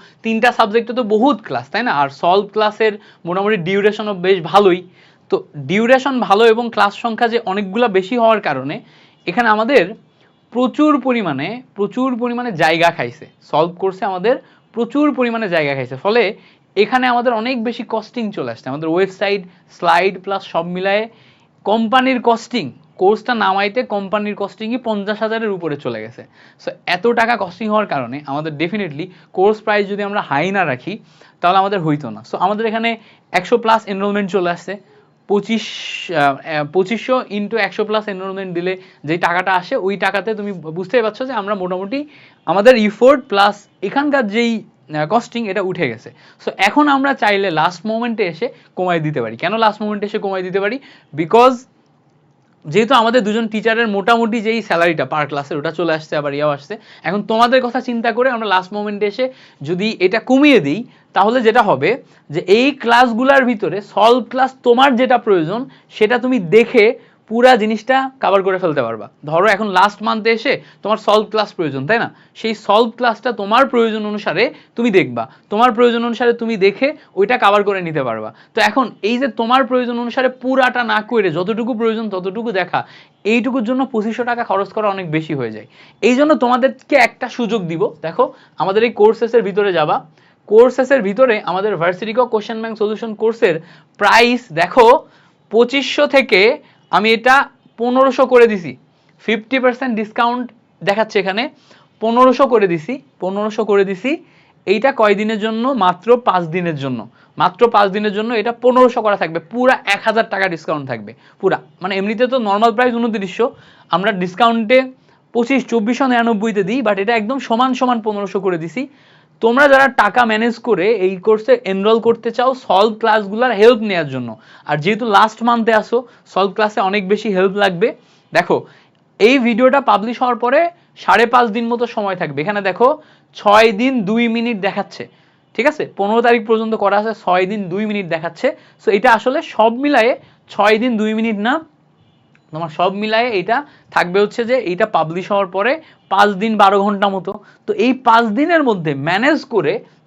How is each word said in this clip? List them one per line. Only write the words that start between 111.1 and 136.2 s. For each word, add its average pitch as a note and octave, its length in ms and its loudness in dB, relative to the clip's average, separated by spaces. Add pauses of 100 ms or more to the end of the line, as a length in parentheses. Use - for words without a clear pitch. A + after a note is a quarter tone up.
পুরা। E3+ 200 0 (220)
মানে F#3+ 140 -6
এমনিতে G#3 300 -2
তো B3+ 120 -2
নরমাল G#3+ 340 2
প্রাইস B3 220 0
ঊনত্রিশশো, A3+ 600 -4 (360)
আমরা G3 220 0
ডিসকাউন্টে A3+ 800 0 (400)
পঁচিশ, A#3+ 340 0
চব্বিশশো A#3 400 0
নিরানব্বইতে A3+ 560 0
দিই, A3 200 -2
but G#3 160 0
এটা G#3+ 180 0
একদম A3+ 220 -4
সমান B3 360 -2
সমান B3 260 -2
পনেরোশো G3+ 400 -4
করে F3+ 180 -2
দিছি। E3+ 300 -8 (520)
তোমরা B3 280 4
যারা C4+ 200 6
টাকা A3+ 360 2
ম্যানেজ A3 340 0
করে G#3 340 0
এই F#3+ 240 0
কোর্সে G#3+ 480 2
এনরোল G3 360 0
করতে A#3 300 0
চাও B3 240 0
সলভ G#3+ 440 2
ক্লাসগুলার A3 540 0
হেল্প G#3+ 300 6
নেয়ার F3+ 260 -2
জন্য, B2 280 -8 (300)
আর D3+ 100 0
যেহেতু G#3 280 -2
লাস্ট G#3+ 380 2
মান্থে A#3 300 2
আসো, A3+ 300 0 (240)
সলভ F#3 280 -2
ক্লাসে G#3+ 260 -2
অনেক G3 280 -2
বেশি G#3 200 0
হেল্প F#3+ 280 0
লাগবে। G3 380 0 (380)
দেখো, E3+ 340 0 (520)
এই B3 200 6
ভিডিওটা B3 420 2
পাবলিশ A3 400 0
হওয়ার B3 160 0
পরে C#4 340 0 (260)
সাড়ে G#3 300 4
পাঁচ B3 240 2
দিন A#3 180 -4
মতো A#3+ 180 -2
সময় G3+ 300 -6
থাকবে। D3+ 260 -6
এখানে G3+ 200 -4
দেখো, A#3 360 0 (360)
ছয় A3 380 4
দিন B3 300 0
দুই A3+ 260 0
মিনিট A3+ 320 -4
দেখাচ্ছে, - 480 -6 (460)
ঠিক A#3 120 -2
আছে? D4 200 -2 (100)
পনেরো G#3+ 260 0